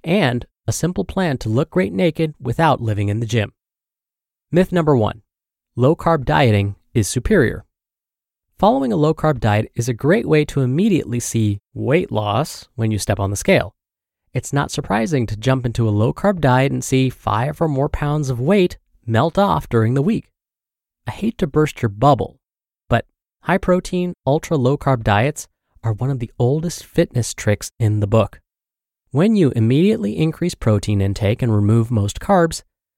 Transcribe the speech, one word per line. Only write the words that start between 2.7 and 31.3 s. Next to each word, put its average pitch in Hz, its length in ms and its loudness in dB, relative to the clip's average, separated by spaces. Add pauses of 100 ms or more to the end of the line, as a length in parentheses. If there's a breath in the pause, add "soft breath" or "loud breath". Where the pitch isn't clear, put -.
living 104 260 -2
in 104 120 -2
the 120 60 -4
gym. 107 260 -2 (1000)
Myth 180 220 2
number 151 240 2
one, 107 260 -2 (540)
low-carb 151 480 2
dieting 107 500 2 (200)
is 110 140 0
superior. 131 560 0 (920)
Following 254 320 2
a 208 60 0
low-carb 151 420 0
diet 107 360 0
is 117 120 -4
a 127 60 -4
great 165 340 0
way 151 200 2
to - 160 -2
immediately 139 580 0
see 107 400 0 (140)
weight 123 360 0
loss 107 640 -4
when 113 160 -2
you 107 80 -2
step 101 220 -2
on 98 80 -2
the 101 80 -4
scale. 123 380 0 (580)
It's - 200 -8
not 143 180 -2
surprising 185 560 -2
to 104 100 -6
jump 131 300 0
into 117 200 0
a 107 40 2
low-carb 143 500 0
diet 135 320 2
and 127 100 -4
see 131 280 0
five 120 500 -4
or 165 80 0
more 139 220 -2
pounds 147 400 -4
of 117 100 -4
weight 180 380 0 (260)
melt 113 320 0
off 180 320 0
during 113 240 2
the 135 80 0
week. 196 300 -2 (760)
I - 40 -10
hate 220 260 -6
to 185 100 -2
burst 151 360 0
your 117 80 0
bubble, 110 480 0 (500)
but 117 160 0 (380)
high-protein, 180 720 0 (120)
ultra 156 300 0
low-carb 131 480 0
diets 113 440 0 (360)
are 113 80 -2
one 123 180 -4
of 131 100 -4
the 120 180 -8
oldest 156 440 0
fitness - 520 -2
tricks - 440 -2
in 107 220 0
the 104 60 0
book. 104 340 0 (720)
When 202 260 2
you 160 140 4
immediately 175 640 2
increase 160 380 -2
protein 104 480 0
intake 98 400 0